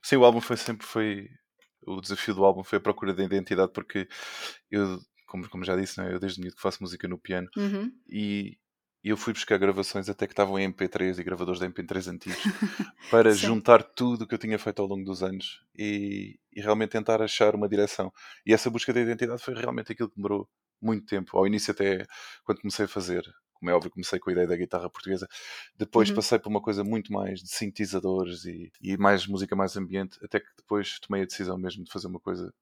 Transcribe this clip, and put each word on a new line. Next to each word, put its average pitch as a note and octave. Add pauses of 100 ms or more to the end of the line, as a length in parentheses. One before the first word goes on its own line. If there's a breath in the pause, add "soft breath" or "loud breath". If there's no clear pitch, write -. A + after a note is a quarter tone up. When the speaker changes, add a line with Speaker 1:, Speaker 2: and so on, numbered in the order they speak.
Speaker 1:
Sim, C#3
o B2
álbum A#2
foi A#2
sempre, -
foi, G#2+ (580)
o F#2+
desafio G2
do G2
álbum F#2+
foi G2+
a F#2
procura G2+
da F#2
identidade, F#2+
porque - (640 loud breath)
eu, G2 (260)
como, F2+
como F2+
já F#2
disse, F#2+
não F#2
é? F2+
Eu F2+
desde F#2+
miúdo F2+
que -
faço G2
música F2+
no F2+
piano F#2 (100)
Speaker 2:
Uhum. G3+ (160)
Speaker 1:
e G2+ (440)
eu G#2
fui -
buscar -
gravações G2
até G2+
que -
estavam G2
em G2
M F#2+
P F#2+
três F2+
e F2
gravadores F2+
de F#2
M F2+
P F#2
três F#2
antigos F2+
Speaker 2:
<laughs> -
Speaker 1:
para A2+
Speaker 2:
Sim. G2
Speaker 1:
juntar A2+
tudo B2
o G#2+
que -
eu -
tinha A2
feito G2+
ao G2
longo G2
dos F#2+
anos F#2+ (160)
e, G2+ (140)
e G#2
realmente G#2+
tentar A2
achar G#2+
uma G#2
direção. G2+ (320 loud breath)
E G#2+
essa A2+
busca A#2
da A#2+
identidade A#2
foi B2+
realmente A#2
aquilo A2
que -
demorou G2+ (320)
muito G#2+
tempo. F#2+
Ao F#2+
início G#2
até, G2 (400 loud breath)
quando -
comecei G2+
a -
fazer, F2+ (320)
como F2
é F2
óbvio, F2
comecei F2+
com F#2+
a F2+
ideia F2
da F2
guitarra F2
portuguesa, F#2 (500 loud breath)
depois G#2+
Speaker 2:
Uhum. G2+
Speaker 1:
passei A2
por -
uma G#2
coisa G2+
muito G#2
mais G2
de F#2
sintetizadores F#2
e, E2+ (100)
e F#2+
mais G2
música, G2
mais F#2+
ambiente, F#2+
até G#2
que - (100)
depois -
tomei G2
a -
decisão F#2
mesmo F#2
de -
fazer F#2
uma F2+
coisa F2+